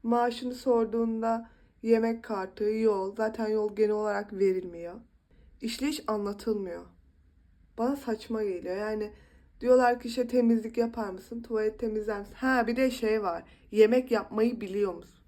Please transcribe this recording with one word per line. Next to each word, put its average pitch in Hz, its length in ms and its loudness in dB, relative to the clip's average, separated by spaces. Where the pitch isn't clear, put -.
Maaşını 240 520 0
sorduğunda 226 1000 0
yemek 226 380 2
kartı, 190 400 -6
yol. 208 520 0
Zaten 220 320 -2
yol 214 280 -2
genel 214 160 2
olarak 208 420 -2
verilmiyor. 180 640 -2
İşleyiş 269 460 -4
anlatılmıyor. 202 800 -4
Bana 262 180 0
saçma 226 480 -6
geliyor. 180 320 -4
Yani 214 360 -4
diyorlar 247 380 6
ki 240 80 -10
işte 240 200 -2
temizlik 233 500 2
yapar 233 320 -2
mısın? 190 320 -12
Tuvalet 214 380 -2
temizler 214 400 -4
misin? 202 140 -12
Ha 254 340 2
bir 233 80 -2
de 262 160 2
şey 220 320 0
var. 170 200 -4
Yemek 226 400 6
yapmayı 226 500 0
biliyor 196 320 -2
musun? - 340 -18